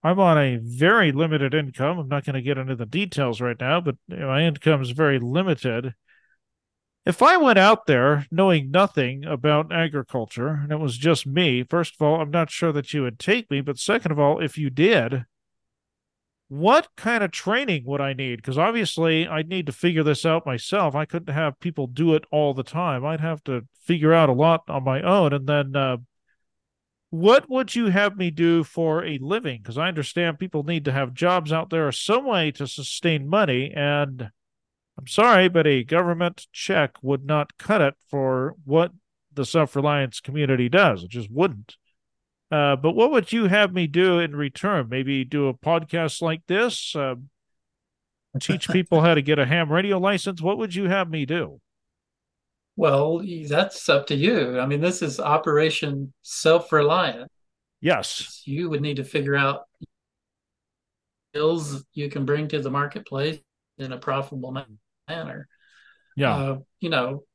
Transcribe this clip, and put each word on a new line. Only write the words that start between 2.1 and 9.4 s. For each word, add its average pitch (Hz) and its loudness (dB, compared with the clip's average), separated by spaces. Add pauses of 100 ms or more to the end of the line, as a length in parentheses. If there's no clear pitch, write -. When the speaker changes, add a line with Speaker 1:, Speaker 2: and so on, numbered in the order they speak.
Speaker 1:
gonna 135 -4
get 135 -2
into 131 -6
the 117 -6
details 135 -2
right 120 -4
now, 143 0
but 147 -2 (140)
my 143 -2
income 151 2
is 123 -6
very 139 2
limited. 127 -2 (1120)
If 180 2
I 330 8
went 254 6
out 214 6
there 143 4
knowing 165 2
nothing 143 0
about 151 0